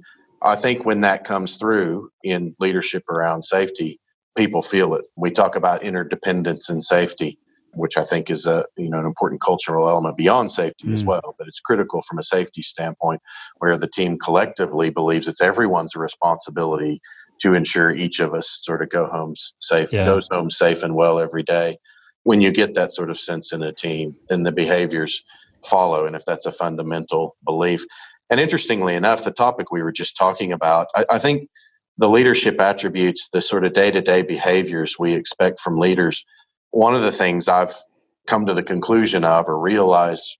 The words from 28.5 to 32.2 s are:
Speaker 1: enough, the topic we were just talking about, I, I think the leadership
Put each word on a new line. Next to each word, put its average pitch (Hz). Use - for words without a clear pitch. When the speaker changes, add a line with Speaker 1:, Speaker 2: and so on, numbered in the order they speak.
Speaker 1:
enough, 107
the 101
topic 123
we 85
were 82
just -
talking 92
about, 82
I, 101
I 113
think 147
the 107
leadership 117